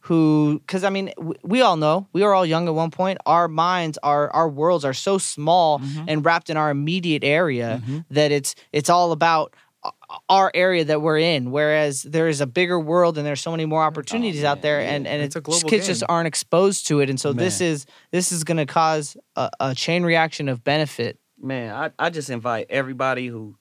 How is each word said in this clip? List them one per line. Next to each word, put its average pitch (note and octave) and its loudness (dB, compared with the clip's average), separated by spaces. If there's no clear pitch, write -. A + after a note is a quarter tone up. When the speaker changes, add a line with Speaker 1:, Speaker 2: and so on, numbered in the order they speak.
Speaker 1:
who, D3+ 2
'cause F#3+ -4
I G3 2
mean, G3 -4
w-, D#3+ -8
we A#3 2
all F#3+ 4
know, D#3 2
we F#3 2
were G#3 4
all F#3 4
young E3 0
at D#3+ 0
one D#3+ -2
point. F#3 -2
Our E3+ 4
minds, E3 0
our, D3 2
our E3 2
worlds D3+ 0
are C3+ 0
so G3 0
small D#3 2
Speaker 2:
Mm-hmm. C#3+ -6
Speaker 1:
and D3+ 0
wrapped E3+ 2
in D#3+ -4
our D3+ 0
immediate D#3 -2
area B2+ 0
Speaker 2:
Mm-hmm. C3 -6
Speaker 1:
that D3 2
it's, C#3+ -2
it's D3 -2
all F3 4
about D#3+ 0
o-, - -8
our F#3+ 4
area F3+ 2
that D3+ 0
we're D#3 2
in. D3+ 0
Whereas D3+ 0
there D#3+ 0
is D3 0
a C#3+ 0
bigger F3+ 0
world E3 2
and D3 -4
there's C#3+ -4
so E3 -6
many D#3+ -2
more D#3 0
opportunities D#3 -2
Speaker 2:
Oh, D3 4
Speaker 1:
out C#3+ -2
Speaker 2:
man, - -12
Speaker 1:
there, D3 0
Speaker 2:
yeah. E2+ -4
Speaker 1:
and, C#3+ -4
and D3 -2
Speaker 3:
It's C#3+ -8
a E3 -6
Speaker 1:
it's, C#3+ -18
Speaker 3:
global D#3+ 0
Speaker 1:
kids G3 2
just F#3 -2
Speaker 3:
game. - -4
Speaker 1:
aren't E3+ 2
exposed F#3+ 0
to D3 2
it, C#3 0
and C3+ -2
so C#3+ -2
this F3 -2
Speaker 2:
Man. F3+ 0
Speaker 1:
is, D3 -4
this F3+ 0
is E3+ -4
gonna D#3+ 0
cause D#3 0
a, - -2
a C3 -2
chain E3+ -2
reaction D#3+ 0
of B2 -6
benefit. C#3 -2
Speaker 2:
Man, B2 -8
I, D3+ -6
I D#3+ 0
just D3 -8
invite A#2 -4
everybody C3 -4
who A2 -12